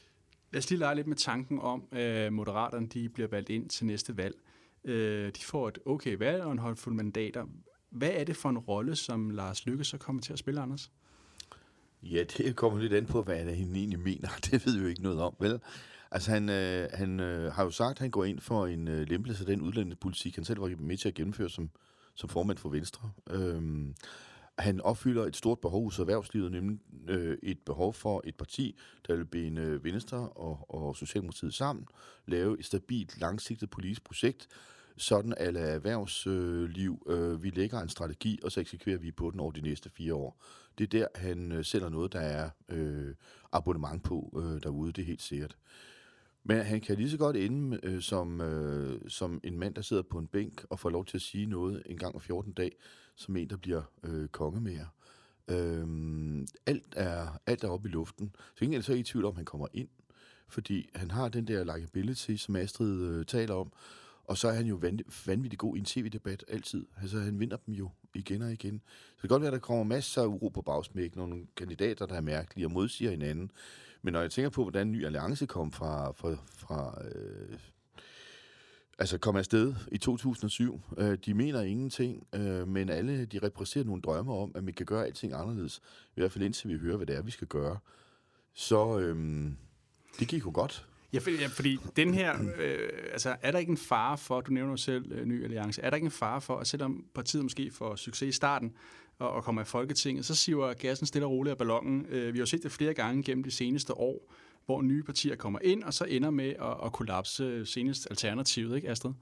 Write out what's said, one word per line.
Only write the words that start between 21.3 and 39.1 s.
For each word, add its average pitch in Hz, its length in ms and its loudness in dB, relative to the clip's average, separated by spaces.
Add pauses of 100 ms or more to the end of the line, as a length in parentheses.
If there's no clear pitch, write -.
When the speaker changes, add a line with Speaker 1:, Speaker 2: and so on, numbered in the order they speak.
Speaker 2:
som, 82 200 -6 (440)
som - 140 -10
formand 92 300 2
for - 100 -6
Venstre. 82 420 -4 (200)
Øhm, 80 640 -2 (640)
han 98 220 4
opfylder 117 460 4
et 78 100 -4
stort 117 240 2
behov 98 240 2
hos 92 140 -2
erhvervslivet, 95 540 2
nemlig, 98 260 0 (300)
øh, 87 340 2
et 92 240 -2
behov 90 280 2
for 101 300 -2
et 80 120 -8
parti, 113 400 -4 (300)
der 85 100 2
vil 85 80 0
binde, 80 380 -2
øh, 76 220 -2
Venstre 107 440 -4
og, 78 400 -8
og 73 280 -4
Socialdemokratiet 87 580 -4
sammen, 139 320 -2 (400)
lave 87 320 2
et - 60 -8
stabilt, 101 560 -2
langsigtet 101 500 -2
politisk 95 340 -6
projekt, - 440 0 (480)
sådan 110 400 4
a 87 140 2
la 87 100 0
erhvervsliv. 87 1500 0
Øh, 85 340 2
vi 95 80 0
lægger 101 300 0
en 85 80 -4
strategi, 85 540 -2
og 92 100 -2
så 95 80 0
eksekverer 92 380 -2
vi 85 140 -6